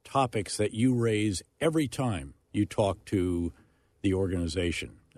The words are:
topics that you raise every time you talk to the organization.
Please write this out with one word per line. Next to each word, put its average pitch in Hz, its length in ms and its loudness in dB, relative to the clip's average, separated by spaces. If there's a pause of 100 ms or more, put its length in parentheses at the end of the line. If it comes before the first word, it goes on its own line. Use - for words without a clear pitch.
topics 120 520 -2
that 107 180 0
you 123 200 4
raise 107 480 0 (180)
every 156 280 2
time 90 460 -4 (180)
you 104 140 2
talk 98 400 0
to 87 460 0 (500)
the 95 120 2
organization. 87 840 -2 (200)